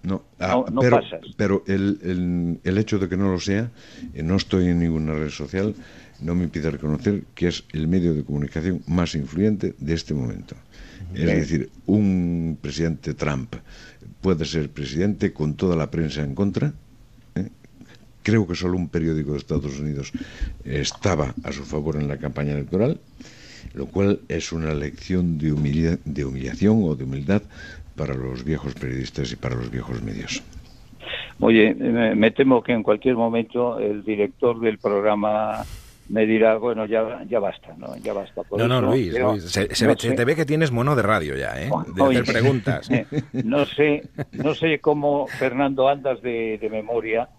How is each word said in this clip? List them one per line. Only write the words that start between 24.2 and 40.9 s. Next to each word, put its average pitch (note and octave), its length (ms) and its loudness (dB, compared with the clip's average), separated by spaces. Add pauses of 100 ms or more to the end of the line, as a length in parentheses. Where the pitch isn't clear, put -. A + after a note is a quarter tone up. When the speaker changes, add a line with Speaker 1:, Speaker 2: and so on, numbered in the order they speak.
Speaker 1:
es D#2+ 240 -4
una D#2+ 220 -2
lección E2 640 -2
de D2+ 140 2
humilla-, D2+ 520 2
de C#2+ 200 -4
humillación C2+ 600 2
o D#2 120 2
de C2 80 -8
humildad C#2 380 0 (520)
para C2+ 200 -4
los B1+ 300 -6
viejos D2 300 -4
periodistas B1+ 580 -6
y B1 40 -8
para B1 180 -4
los A#1+ 160 -6
viejos A#1 320 -6
medios. G#1 400 -8 (1000)
Speaker 2:
Oye, A2+ 340 8
me, A#2 400 2
me A2 160 6
temo C3 320 4
que B2 100 -2
en A2+ 100 0
cualquier G#2+ 320 2
momento A#2 640 0
el G#2 240 -2
director G#2+ 560 0
del A2 200 0
programa G#2+ 840 0 (440)
me A2 180 2
dirá: A2 300 6
"Bueno, A2 300 -2
ya, A2 420 -2
ya A2+ 120 0
basta, F2+ 380 -6
¿no? - 200 -12
Ya A2 140 -6
basta". G2+ 300 -8
Por G2+ 160 -4
Speaker 3:
No, A2+ 100 2
no, B2+ 100 2
Speaker 2:
eso B2+ 100 2
Speaker 3:
Luis, A#2+ 220 2
Speaker 2:
quiero, B2+ 220 2
Speaker 3:
Luis, F#2+ 120 -4
se, F#2+ 300 -2
se A2+ 100 2
Speaker 2:
no G#2+ 80 6
Speaker 3:
ve, - 80 4
se A#2 100 0
Speaker 2:
sé. C3 40 2
Speaker 3:
te A#2+ 100 2
ve D3 100 2
que D#3 120 0
tienes D3+ 260 2
mono C3 240 2